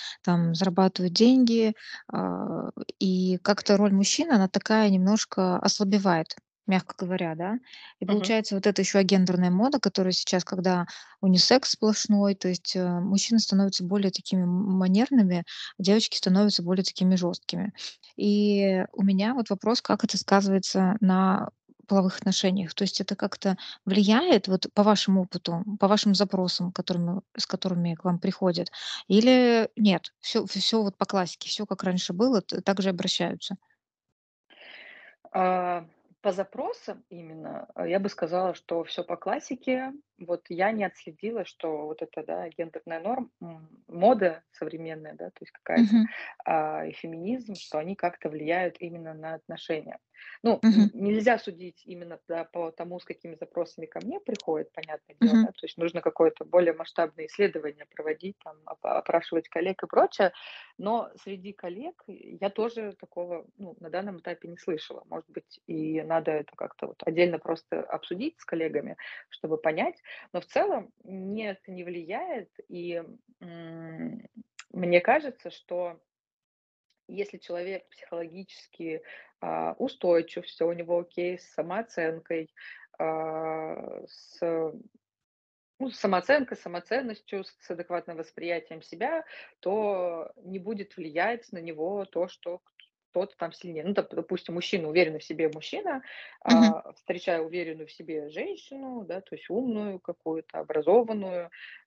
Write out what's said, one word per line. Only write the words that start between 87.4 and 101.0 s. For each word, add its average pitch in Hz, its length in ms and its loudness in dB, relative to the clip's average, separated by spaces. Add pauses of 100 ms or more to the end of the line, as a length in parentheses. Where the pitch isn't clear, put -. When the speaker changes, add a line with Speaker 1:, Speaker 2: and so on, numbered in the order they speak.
Speaker 2:
с, - 160 -20
с - 100 -16
адекватным 170 460 -8
восприятием 165 680 -10
себя, 294 420 -6 (360)
то 185 760 -4
не 190 220 -12
будет 202 380 -10
влиять 185 560 -4
на 180 60 -12
него 170 460 -6
то, 180 240 -4
что 175 280 -12
кт-, - 40 -20 (500)
кто-то 190 260 -4
там 165 160 -8
сильнее. 160 320 -12
Ну, 202 80 -2
доп-, 202 220 -2
допустим, 170 400 -6
мужчина, 175 340 -4
уверенный 156 300 2
в - 60 -16
себе 160 240 -2
мужчина, 262 540 -8 (440)
Speaker 1:
Мгм. 226 340 6
Speaker 2:
а, - 120 -20
встречая 175 480 -4
уверенную 160 460 -8
в - 60 -20
себе 156 360 -10
женщину, 262 760 -12
да, 175 160 -10
то - 140 -16
есть - 140 -20
умную 208 500 -4
какую-то, 160 600 -10
образованную, 180 920 0 (340)